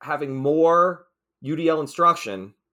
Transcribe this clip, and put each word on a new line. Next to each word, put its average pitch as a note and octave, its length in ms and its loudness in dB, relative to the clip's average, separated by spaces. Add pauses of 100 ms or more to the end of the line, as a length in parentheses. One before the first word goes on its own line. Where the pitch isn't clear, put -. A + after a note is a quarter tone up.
having C#3+ 340 -6
more E3 720 2 (380)
U C#3 120 -6
D D#3+ 140 -2
L D#3 140 0
instruction A2+ 720 -2 (180)